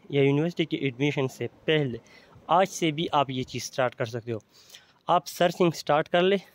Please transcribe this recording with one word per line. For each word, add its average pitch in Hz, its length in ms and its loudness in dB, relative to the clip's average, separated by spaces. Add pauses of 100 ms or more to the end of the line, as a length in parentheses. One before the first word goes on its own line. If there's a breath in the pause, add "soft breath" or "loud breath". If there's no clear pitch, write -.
(120)
या 143 120 2
यूनिवर्सिटी 151 420 2
की 143 220 -4
एडमिशन 135 400 0
से 120 200 -8
पहले, 143 520 -2 (500 loud breath)
आज 180 180 4
से 170 240 -2
भी 151 160 -4
आप 139 220 0
ये 131 140 -4
चीज़ 123 200 -8
स्टार्ट - 320 -2
कर 127 100 -4
सकते 113 260 -10
हो। 110 120 -8 (640 loud breath)
आप 175 160 2
सर्चिंग 175 480 2
स्टार्ट 151 340 0
कर 175 140 2
ले। 190 160 2 (180)